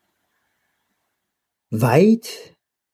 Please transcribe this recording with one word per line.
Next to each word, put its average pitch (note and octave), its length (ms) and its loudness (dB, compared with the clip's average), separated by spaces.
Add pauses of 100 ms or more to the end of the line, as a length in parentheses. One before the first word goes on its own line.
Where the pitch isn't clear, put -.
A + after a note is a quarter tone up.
(1700)
Weit D3+ 840 -2 (380)